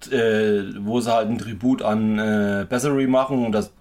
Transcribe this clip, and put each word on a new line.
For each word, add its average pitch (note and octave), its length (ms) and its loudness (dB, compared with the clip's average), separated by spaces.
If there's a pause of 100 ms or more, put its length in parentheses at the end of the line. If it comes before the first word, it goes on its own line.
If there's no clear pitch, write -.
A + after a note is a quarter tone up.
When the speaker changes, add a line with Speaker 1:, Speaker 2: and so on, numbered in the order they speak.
Speaker 1:
okay. C3+ 100 -4
Speaker 2:
äh, G#2+ 640 0
wo A2 220 -2
sie A#2 100 -2
halt A2+ 160 2
ein A#2 120 -2
Tribut A#2 420 -2
an, G#2+ 360 2
äh, G#2 520 0
Bathory C3+ 380 0
machen. C3 380 2
Und A2+ 60 -2
das, G#2 300 -2